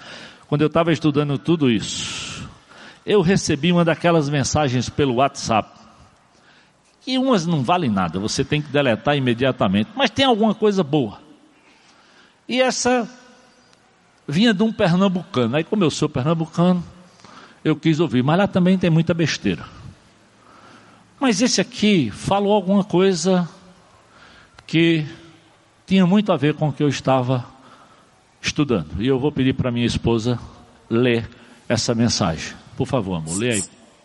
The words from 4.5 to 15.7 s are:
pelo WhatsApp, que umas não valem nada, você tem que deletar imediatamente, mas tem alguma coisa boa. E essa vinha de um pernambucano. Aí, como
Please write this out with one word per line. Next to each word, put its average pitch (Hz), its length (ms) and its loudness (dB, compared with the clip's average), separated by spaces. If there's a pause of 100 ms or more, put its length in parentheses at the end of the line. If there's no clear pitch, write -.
pelo 135 260 -2
WhatsApp, 120 560 0 (1300)
que 262 160 -4
umas 254 280 2
não 165 180 0
valem 165 260 0
nada, 92 300 -2
você 110 240 -4
tem 147 180 -2
que 147 80 -10
deletar 139 460 0
imediatamente, 120 800 0
mas 254 140 0
tem 269 160 -2
alguma 220 280 2
coisa 202 300 0
boa. 131 380 -4 (1300)
E 240 140 0
essa 247 480 0 (1160)
vinha 214 260 2
de 196 100 0
um 226 80 0
pernambucano. 180 840 0
Aí, 160 80 0
como 208 200 -2